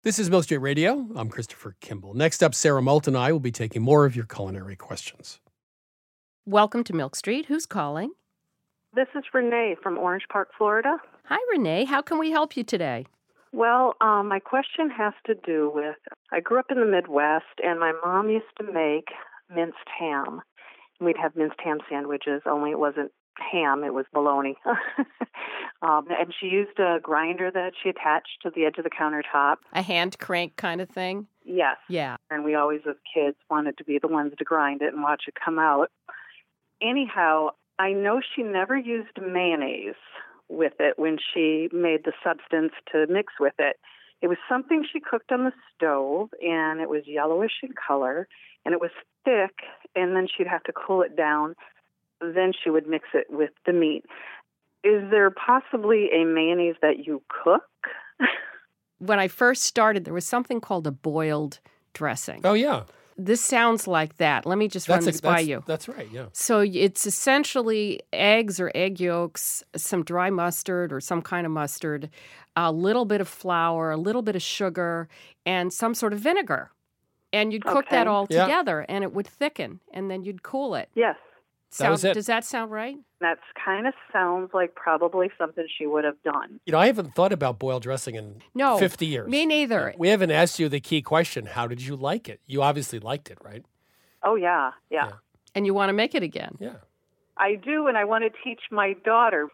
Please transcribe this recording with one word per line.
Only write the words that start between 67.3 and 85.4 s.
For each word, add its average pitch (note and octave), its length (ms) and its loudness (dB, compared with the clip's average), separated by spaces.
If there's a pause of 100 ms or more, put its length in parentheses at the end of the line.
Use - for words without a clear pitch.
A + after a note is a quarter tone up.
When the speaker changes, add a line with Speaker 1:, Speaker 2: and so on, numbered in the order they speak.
Speaker 2:
eggs G#3 460 2
or F3+ 160 -2
egg F3+ 260 -2
yolks, F3 640 -2 (140)
some F3 280 -2
dry F3+ 260 0
mustard F3 600 -2
or C3 80 -6
some E3+ 220 -4
kind F3 240 -4
of D#3+ 60 -2
mustard, D3+ 580 -6 (460)
a E3 160 2
little G3+ 320 2
bit G#3 160 0
of F#3 80 -4
flour, E3 640 0
a D#3 40 -2
little G#3+ 260 -2
bit G#3 120 -2
of F3+ 80 -2
sugar, E3+ 640 -4 (380)
and F3+ 260 0
some A#3 220 -2
sort G#3+ 180 -2
of G#3 60 -4
vinegar. C4 520 0 (640)
And G#3+ 200 2
you'd G#3 120 -6
cook C#4 260 0
that A#3 180 4
Speaker 3:
Okay. - 20 2
Speaker 2:
all G3+ 200 2
Speaker 1:
Yeah. E3+ 160 6
Speaker 2:
together, C4+ 420 0
and G3 160 -2
it - 80 -6
would G3+ 160 -4
thicken, F3+ 500 -6 (140)
and F#3+ 180 -6
then F#3 140 -6
you'd F#3+ 180 -10
cool C4+ 320 -4
it. - 220 -4
Speaker 3:
Yes. A3+ 180 2 (640)
Speaker 1:
That C#3 120 2
was D#3+ 120 0
Speaker 2:
Sound, F#3+ 80 4
Speaker 1:
it. G#3 60 2
Speaker 2:
does G#3 100 -4
that A#3 180 0
sound A3+ 260 -6
right? A#3 280 -8 (220)
Speaker 3:
That's E3 200 2 (240)
kinda G#3 300 -2 (180)
sounds F#3 400 0
like F3 220 0
probably E3+ 640 2
something E3 280 -4 (120)